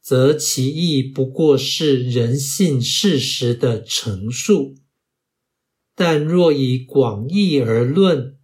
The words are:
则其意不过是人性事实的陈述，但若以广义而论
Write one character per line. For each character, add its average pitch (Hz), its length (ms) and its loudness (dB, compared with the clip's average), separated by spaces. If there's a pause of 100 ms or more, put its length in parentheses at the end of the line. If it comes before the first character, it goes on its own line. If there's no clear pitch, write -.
则 131 340 2
其 131 340 -2
意 156 340 -2
不 131 240 -4
过 147 300 2
是 139 460 -2
人 120 360 -2
性 143 420 0
事 160 380 0
实 120 360 -2
的 117 280 -2
陈 101 480 -8
述， 139 460 0 (1200)
但 160 280 0
若 165 300 4
以 131 260 0
广 123 500 -2
义 175 320 2
而 113 240 2
论 151 600 0